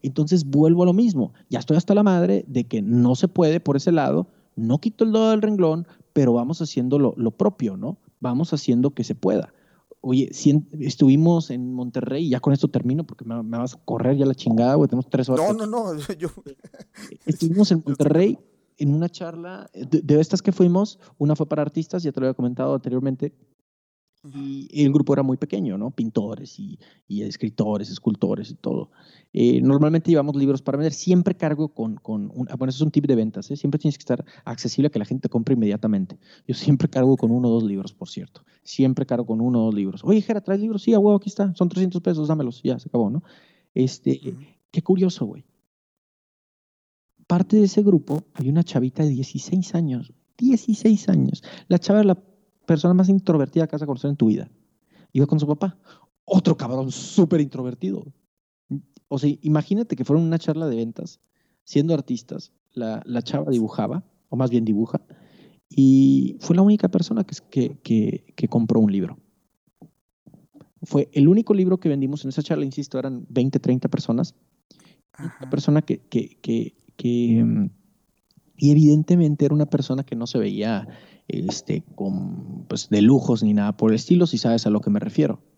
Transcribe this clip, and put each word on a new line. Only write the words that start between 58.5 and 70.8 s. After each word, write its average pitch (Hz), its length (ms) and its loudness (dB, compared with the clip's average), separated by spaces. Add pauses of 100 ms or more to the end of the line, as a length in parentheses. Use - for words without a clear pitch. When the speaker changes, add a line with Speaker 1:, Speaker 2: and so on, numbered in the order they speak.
Speaker 1:
O 143 100 -4
sea, 143 120 0 (120)
imagínate 156 540 -2
que 123 80 -6
fueron 156 200 2
una 165 140 -2
charla 160 280 -4
de 123 100 -4
ventas, 117 440 -8 (440)
siendo 151 280 0
artistas, - 600 -6 (200)
la, 113 320 -8
la 120 160 -4
chava 143 300 -6
dibujaba, 117 540 -2 (260)
o 123 60 -6
más 127 120 0
bien 117 160 0
dibuja, 110 380 -2 (640)
y 135 720 4
fue 170 160 0
la 190 60 4
única 208 260 4
persona 190 360 -2
que, - 120 -12 (140)
que, 135 320 -2
que, - 520 -2
que - 140 -4
compró 113 320 2
un 104 100 4
libro. 95 280 -4 (1600)